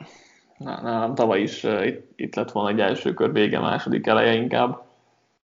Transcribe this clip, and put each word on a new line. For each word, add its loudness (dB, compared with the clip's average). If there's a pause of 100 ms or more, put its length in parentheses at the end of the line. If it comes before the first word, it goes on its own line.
(580)
ná-, -10
nálam -2
tavaly 4
is, -4
ö, 0
itt, -4
itt -8
lett -4
volna -2
egy 0
első 0
kör 0
vége, 2
második -2
eleje 4
inkább. 0 (720)